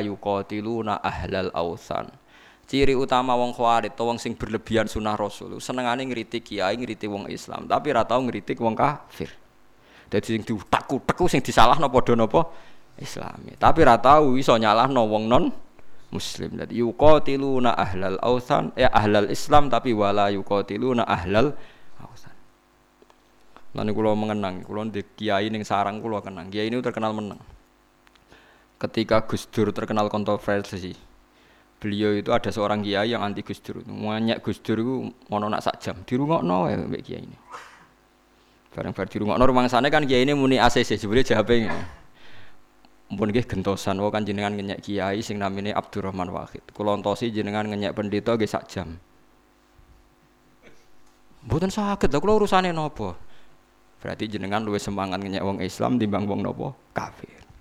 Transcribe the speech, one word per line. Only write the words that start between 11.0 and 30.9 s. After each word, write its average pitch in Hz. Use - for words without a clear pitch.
sing 160
disalahno 160
padha 123
napa? 117
Islame. -
Tapi 127
ra 120
tau 135
iso 135
nyalahno 117
wong 107
non 127
Muslim. 87
Jadi, 92
yuqatiluna 135
ahlal 92
authan, 123
ya, 127
ahlal 104
Islam, 143
tapi 120
wala 101
yuqatiluna 101
ahlal 104
authan. -
Lan 107
kula 107
mengenang, 104
kula 104
ndek 101
kiai 104
ning 107
sarang 101
kula 104
kenang. 95
Kiai 107
ini 123
terkenal 110
menang. 107
Ketika 110
Gus -
Dur 104
terkenal 107
kontroversi, 101